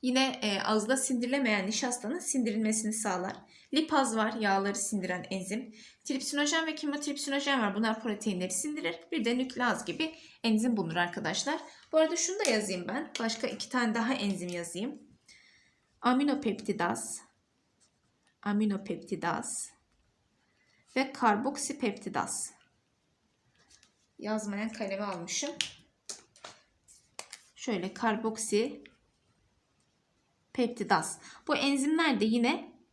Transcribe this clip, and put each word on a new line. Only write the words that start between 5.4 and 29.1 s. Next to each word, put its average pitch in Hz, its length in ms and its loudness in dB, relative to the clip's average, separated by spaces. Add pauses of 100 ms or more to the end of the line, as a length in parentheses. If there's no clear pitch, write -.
Tripsinojen 294 640 0
ve 311 80 -2
kimotripsinojen 285 880 0
var. 202 120 0
Bunlar 220 280 0
proteinleri 202 480 -2
sindirir. 196 460 -4 (160)
Bir 277 120 0
de 240 140 2
nükleaz 247 460 0
gibi 320 300 -4 (300)
enzim 226 320 4
bulunur 165 200 0
arkadaşlar. 175 640 0 (320)
Bu 311 60 6
arada 320 180 6
şunu 370 220 0
da 427 120 0
yazayım 190 380 0
ben. 269 220 -4 (100)
Başka 226 260 -2
iki - 220 -6
tane 240 260 2
daha 233 200 2
enzim 185 340 -2
yazayım. 180 540 -6 (1000)
Aminopeptidaz. 233 1160 0 (1200)
Aminopeptidaz. 196 1300 -2 (1300)
Ve 269 160 0
karboksipeptidaz. - 1400 0 (1700)
Yazmayan 208 500 -4
kalemi 202 360 -4
almışım. 190 460 -4 (2000)
Şöyle 190 400 -4
karboksipeptidaz. - 3250 -4 (300)